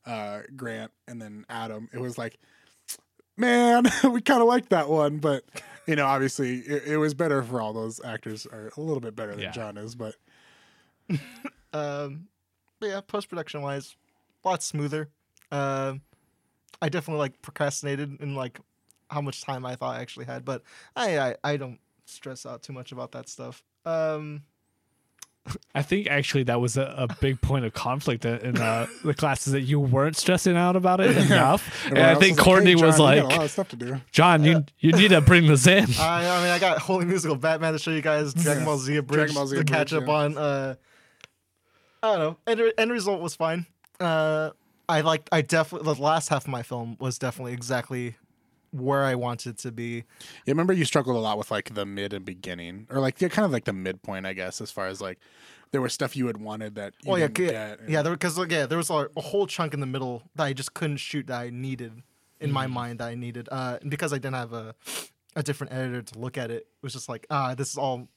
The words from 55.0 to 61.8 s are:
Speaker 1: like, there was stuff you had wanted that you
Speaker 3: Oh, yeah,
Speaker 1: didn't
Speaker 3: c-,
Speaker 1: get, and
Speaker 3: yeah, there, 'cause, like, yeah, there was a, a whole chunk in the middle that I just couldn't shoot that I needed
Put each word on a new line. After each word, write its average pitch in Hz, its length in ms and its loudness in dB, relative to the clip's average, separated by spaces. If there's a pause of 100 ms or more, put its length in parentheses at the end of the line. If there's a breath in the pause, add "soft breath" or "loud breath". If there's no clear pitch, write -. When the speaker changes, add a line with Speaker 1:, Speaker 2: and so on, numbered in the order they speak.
Speaker 1:
like, 92 200 -10 (500 soft breath)
there 139 100 -2
was 123 120 -2
stuff 139 240 -6
you 127 100 -2
had 107 120 -6
wanted 107 360 -12
that 101 200 -12 (100)
you 190 80 -2
Speaker 3:
Oh, 185 40 2
yeah, 156 120 2
Speaker 1:
didn't 113 80 -6
Speaker 3:
c-, 180 160 0
Speaker 1:
get, 107 280 -8
and - 100 -14
Speaker 3:
yeah, 156 120 0
there, 170 140 -2
'cause, 165 200 -4
like, 180 140 -4
yeah, 151 160 0
there 156 120 -2
was 170 120 -4
a, 151 260 -2
a 156 40 -6
whole 190 260 -2
chunk 156 260 -4
in 147 60 -6
the 139 80 -4
middle 127 380 -6 (100)
that 156 100 -4
I 139 100 -2
just 131 200 -10
couldn't 147 220 -4
shoot 135 320 -8
that 127 100 -6
I 120 120 -10
needed 123 520 -10 (380)